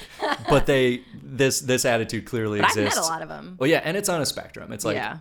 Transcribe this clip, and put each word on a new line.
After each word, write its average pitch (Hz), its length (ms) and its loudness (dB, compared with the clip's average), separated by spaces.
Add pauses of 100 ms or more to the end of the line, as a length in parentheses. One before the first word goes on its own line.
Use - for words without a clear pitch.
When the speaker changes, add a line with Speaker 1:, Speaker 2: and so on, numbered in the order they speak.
(200)
Speaker 1:
<laughs> - 280 -2
Speaker 2:
but 143 180 6
they, 127 360 2 (180)
this, 131 400 0
this 127 240 2
attitude 113 420 0
clearly 107 340 -2
Speaker 1:
But 104 100 4
I've - 60 0
Speaker 2:
exists. 104 240 0
Speaker 1:
met - 40 -2
a 160 40 -2
lot 165 140 -4
of 156 80 -12
'em. 160 280 -14
Speaker 2:
Well, - 100 2
yeah, 156 160 4
and 165 120 -2
it's 202 120 -2
on 175 140 0
a 127 40 0
spectrum. - 460 -10
It's 107 120 -10
like, 104 120 0
Speaker 1:
Yeah. 107 240 -6